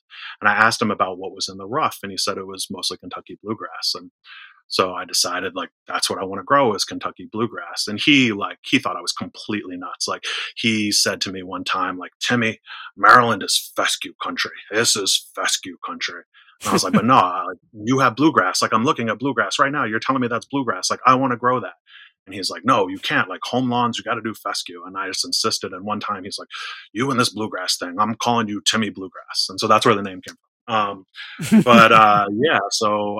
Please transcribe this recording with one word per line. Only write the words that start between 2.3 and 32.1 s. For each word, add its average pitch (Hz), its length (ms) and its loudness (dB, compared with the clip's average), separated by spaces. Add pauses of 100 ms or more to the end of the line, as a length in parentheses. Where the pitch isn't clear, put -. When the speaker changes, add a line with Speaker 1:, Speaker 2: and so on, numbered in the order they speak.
Speaker 1:
it 95 100 -10
was 95 240 -10
mostly 92 260 -8
Kentucky - 460 -16
bluegrass. - 500 -6
And - 160 -14 (580)
so 92 280 0
I - 100 -8
decided, - 500 -2
like, 92 140 -8 (180)
that's - 220 -2
what 92 100 -4
I - 60 -6
wanna 95 180 -6
grow 139 300 4
is 92 120 -4
Kentucky 87 460 -10
bluegrass. - 560 -6
And 107 160 -6
he, 131 300 6
like, 95 300 -6
he - 160 0
thought 90 180 -4
I 87 40 -10
was - 100 -4
completely - 640 -8
nuts. - 300 -8
Like, 92 160 -6 (320)
he 107 360 0
said 98 300 0
to 98 100 -4
me 92 120 -10
one 90 200 -8
time, 92 360 -4
like, 90 200 -14
"Timmy, 117 420 0 (360)
Maryland 113 460 6
is - 320 -2
fescue - 380 -2 (100)
country. - 280 -4 (200)
This 113 240 2
is - 400 -2
fescue 95 500 -4
country." - 380 -10 (380)
And - 80 -4
I - 40 0
was 190 100 2
like, - 100 -2
"But 107 120 4
no, 127 80 4
I, 92 320 4
like, 92 120 -8 (160)
you 113 260 0
have 123 160 2
bluegrass. 120 480 2
Like, 113 100 0
I'm 113 120 2
looking 139 240 0
at 101 100 -4
bluegrass 113 400 -2
right 139 120 0
now. 143 120 -2
You're 113 160 -2
telling 135 240 -2
me 120 60 0
that's 117 180 -6
bluegrass. 117 420 -4
Like, 101 160 -4
I 127 80 8
wanna 127 240 2
grow 123 220 2
that." 92 160 -8 (500)
And 95 80 -14
he's 95 160 -6
like, 87 160 -10
"No, 113 220 4
you 92 100 -6
can't. 120 320 -2
Like, - 140 -10
home 127 260 -2
lawns, 120 300 0
you - 40 -8
gotta 113 180 -4
do 110 120 -4
fescue." 90 520 -8
And 92 120 -14
I 95 120 -6
just 95 160 -4
insisted. 95 480 -2
And 92 120 -12
one 104 140 -4
time 98 240 -6
he's 101 160 -10
like, - 80 -16 (440)
"You 120 200 -2
and 120 80 2
this 120 100 2
bluegrass 101 480 -4
thing, 90 220 -6
I'm 107 160 0
calling 117 320 0
you 104 180 -6
Timmy 110 240 0
Bluegrass." - 580 -8
And 98 120 -10
so 113 80 0
that's 107 180 6
where 120 80 6
the 101 80 0
name 95 260 -10
came - 80 -16
from. - 40 -20 (280)
Um, 104 380 -2 (580)
but, 117 280 10
Speaker 2:
<laughs> - 0 -
Speaker 1:
uh, 104 400 8